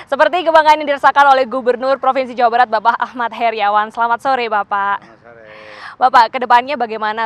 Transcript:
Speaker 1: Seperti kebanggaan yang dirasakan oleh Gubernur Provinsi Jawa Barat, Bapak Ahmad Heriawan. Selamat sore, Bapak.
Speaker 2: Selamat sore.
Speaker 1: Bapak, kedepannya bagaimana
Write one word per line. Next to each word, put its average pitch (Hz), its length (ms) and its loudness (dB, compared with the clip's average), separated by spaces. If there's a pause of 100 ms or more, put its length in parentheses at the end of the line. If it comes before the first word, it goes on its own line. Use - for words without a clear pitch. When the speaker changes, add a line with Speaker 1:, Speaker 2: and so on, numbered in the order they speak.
Speaker 1:
Seperti 302 400 0
kebanggaan 311 360 4
yang 294 120 -4
dirasakan 277 400 4
oleh 262 120 0
Gubernur 247 520 -2
Provinsi 254 360 -2
Jawa 240 280 2
Barat, 240 80 0
Bapak 220 280 0
Ahmad 233 360 -6
Heriawan. 220 560 -2
Selamat 233 320 -4
sore, 254 240 -2
Bapak. 202 560 -4
Speaker 2:
Selamat - 200 -20
sore. 113 220 -20 (520)
Speaker 1:
Bapak, 254 320 4
kedepannya 247 480 0
bagaimana 220 500 -4